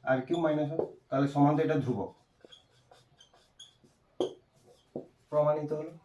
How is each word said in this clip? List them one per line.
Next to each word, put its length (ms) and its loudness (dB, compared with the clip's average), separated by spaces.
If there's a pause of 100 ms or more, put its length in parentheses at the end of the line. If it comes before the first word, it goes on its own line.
(100)
আর 160 2
কিউ 180 -2
মাইনাস 260 0
ওয়ান, 160 -4 (220)
তাহলে 260 0
সমান 220 6
তো 100 0
এটা 180 2
ধ্রুবক, 260 -2 (3250)
প্রমাণিত 480 2
হলো। 140 -10 (120)